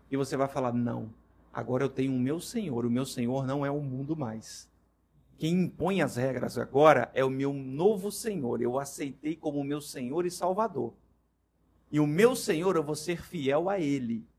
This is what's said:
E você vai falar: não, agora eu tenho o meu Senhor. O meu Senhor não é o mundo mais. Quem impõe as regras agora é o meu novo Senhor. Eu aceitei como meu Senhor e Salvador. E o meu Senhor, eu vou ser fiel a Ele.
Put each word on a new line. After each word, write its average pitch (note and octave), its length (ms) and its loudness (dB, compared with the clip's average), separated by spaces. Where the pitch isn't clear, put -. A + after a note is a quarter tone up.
E C3+ 60 -2
você C3+ 200 -2
vai C3+ 120 2
falar: B2+ 260 -2
não, A#2+ 340 -2
agora B2+ 340 -2
eu C3+ 40 0
tenho C3 240 -2
o B2+ 80 0
meu C#3 180 0
Senhor. D#3+ 460 -4
O A#2+ 60 2
meu B2+ 160 2
Senhor B2+ 400 -2
não C#3 180 -2
é C#3 60 0
o D3 100 -2
mundo C#3 340 -6
mais. A2+ 560 -10
Quem E3+ 240 2
impõe F3+ 400 0
as B2+ 140 0
regras B2+ 420 -2
agora C3+ 560 6
é C3+ 100 4
o C3 60 2
meu C#3 240 -2
novo F3+ 580 0
Senhor. C3+ 480 -4
Eu A#2+ 180 0
aceitei C#3+ 560 -6
como C#3+ 300 -4
meu C#3+ 160 -4
Senhor D3 460 -4
e F3 40 -2
Salvador. F3 600 -2
E D3 80 2
o D3+ 80 4
meu G#3+ 260 6
Senhor, F#3 400 0
eu D#3+ 80 4
vou D3 140 -4
ser E3 260 -6
fiel D#3 460 0
a G3+ 100 0
Ele. B2+ 480 -2